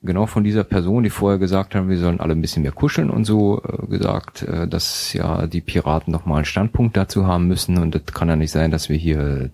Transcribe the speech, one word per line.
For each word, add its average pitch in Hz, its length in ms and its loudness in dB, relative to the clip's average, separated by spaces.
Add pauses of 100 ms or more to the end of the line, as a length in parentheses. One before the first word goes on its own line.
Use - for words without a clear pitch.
genau 95 240 0
von 107 180 0
dieser 104 180 2
Person, 98 400 2
die 107 80 2
vorher 101 280 2
gesagt 95 360 0
haben, 92 140 0
wir 92 100 2
sollen 87 220 2
alle 82 140 0
ein 82 80 0
bisschen 80 200 -2
mehr 71 100 -2
kuscheln 147 360 0
und 113 160 0
so, 107 400 2
äh, - 220 -6
gesagt, 98 560 -2
äh, 85 260 -4
dass - 460 -4
ja 85 320 0
die 82 160 -4
Piraten 80 500 -2
noch 80 140 -2
mal 76 100 0
einen 76 80 2
Standpunkt 110 520 0
dazu 95 300 0
haben 87 220 2
müssen 90 300 2
und 82 160 0
das 78 100 -2
kann - 240 -2
ja 80 80 4
nicht 78 160 0
sein, 80 180 2
dass 78 180 -2
wir 76 80 0
hier 71 580 0